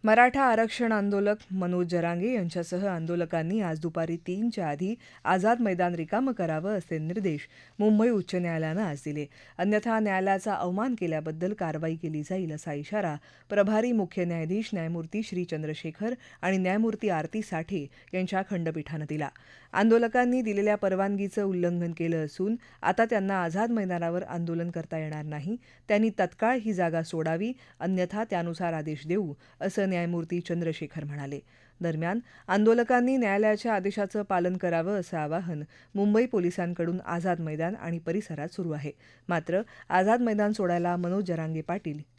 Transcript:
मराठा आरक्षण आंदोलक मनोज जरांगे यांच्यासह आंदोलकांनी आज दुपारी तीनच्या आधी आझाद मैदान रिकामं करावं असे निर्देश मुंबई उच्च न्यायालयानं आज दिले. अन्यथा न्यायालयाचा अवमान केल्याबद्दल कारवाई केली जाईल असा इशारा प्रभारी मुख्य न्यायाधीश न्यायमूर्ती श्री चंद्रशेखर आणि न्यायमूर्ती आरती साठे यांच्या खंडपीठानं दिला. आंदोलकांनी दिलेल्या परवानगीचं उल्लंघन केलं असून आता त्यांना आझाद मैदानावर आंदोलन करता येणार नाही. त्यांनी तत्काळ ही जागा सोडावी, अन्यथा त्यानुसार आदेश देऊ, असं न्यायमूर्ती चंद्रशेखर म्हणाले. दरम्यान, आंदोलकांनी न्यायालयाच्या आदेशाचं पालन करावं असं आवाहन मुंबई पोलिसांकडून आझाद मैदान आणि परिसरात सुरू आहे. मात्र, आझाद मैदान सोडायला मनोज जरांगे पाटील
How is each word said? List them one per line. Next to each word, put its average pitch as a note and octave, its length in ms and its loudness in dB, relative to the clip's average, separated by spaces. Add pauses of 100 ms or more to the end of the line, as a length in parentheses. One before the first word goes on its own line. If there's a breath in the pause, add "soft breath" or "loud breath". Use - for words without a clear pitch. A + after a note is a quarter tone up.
मराठा A#3+ 400 6
आरक्षण A3+ 480 2
आंदोलक G3+ 440 2 (160)
मनोज F3+ 360 0
जरांगे F3 460 0
यांच्यासह F3+ 540 -2
आंदोलकांनी F3 760 -2
आज D#3+ 180 -2
दुपारी E3 380 -2 (100)
तीनच्या G3 420 -2
आधी F#3 260 -2 (280 loud breath)
आझाद F#3+ 360 4
मैदान F3+ 360 2
रिकामं A3 380 0
करावं E3+ 440 -2
असे E3 200 -4
निर्देश E3 500 -2 (320 loud breath)
मुंबई G#3+ 300 6
उच्च G3 260 0
न्यायालयानं E3 460 -2
आज D#3 240 -2
दिले. D3 200 -4 (320 loud breath)
अन्यथा G#3+ 420 2
न्यायालयाचा F#3+ 540 2
अवमान G3+ 460 -2
केल्याबद्दल D#3+ 540 -2
कारवाई E3 420 -4
केली D#3 260 -6
जाईल F3+ 300 -4
असा D#3 220 -8
इशारा D#3 420 -4 (340 loud breath)
प्रभारी G#3+ 420 4
मुख्य F#3+ 340 0
न्यायाधीश E3+ 480 -2
न्यायमूर्ती E3+ 500 -4
श्री F3+ 220 -4
चंद्रशेखर D#3+ 680 -6 (280 loud breath)
आणि F#3+ 160 0
न्यायमूर्ती G#3+ 520 0
आरती E3 320 -2
साठे E3 460 -6 (260 loud breath)
यांच्या F#3 360 0
खंडपीठानं D#3+ 600 -4
दिला. D3+ 200 -4 (440 loud breath)
आंदोलकांनी A#3 680 4
दिलेल्या G#3 340 2
परवानगीचं G3 680 0
उल्लंघन F3 540 0
केलं E3 280 0
असून F#3+ 300 -2 (260 loud breath)
आता F#3+ 240 4
त्यांना G3 380 0
आझाद F#3+ 260 0
मैदानावर F3+ 540 -2
आंदोलन E3+ 480 -4
करता E3 260 -6
येणार D3+ 280 -6
नाही. D3+ 300 -6 (320 soft breath)
त्यांनी G#3+ 220 4 (100)
तत्काळ A3 420 0
ही G#3+ 120 -2
जागा E3 300 0
सोडावी, E3 500 -2 (260 loud breath)
अन्यथा F#3 440 0
त्यानुसार E3+ 500 -2
आदेश D3+ 340 -6
देऊ, F3 260 0 (280 soft breath)
असं G3 300 0
न्यायमूर्ती F3 480 -2
चंद्रशेखर E3 640 -4
म्हणाले. C#3+ 360 -8 (420 soft breath)
दरम्यान, E3+ 380 0 (280 loud breath)
आंदोलकांनी A#3+ 680 4
न्यायालयाच्या G#3+ 560 2
आदेशाचं G3+ 500 -2
पालन F3+ 340 0
करावं F3 420 0
असं F3 180 -6
आवाहन D#3 460 -4 (320 loud breath)
मुंबई G#3 300 6
पोलिसांकडून F3 800 0
आझाद F3 340 -2
मैदान D#3+ 360 -4
आणि E3+ 240 -6
परिसरात E3 480 -4
सुरू E3+ 240 -6
आहे. D3 200 -6 (360 soft breath)
मात्र, F3 340 0 (280 loud breath)
आझाद G#3 320 4
मैदान G#3 300 2
सोडायला F3 440 0
मनोज F3+ 300 -2
जरांगे D#3+ 360 -4
पाटील E3 380 -6 (200)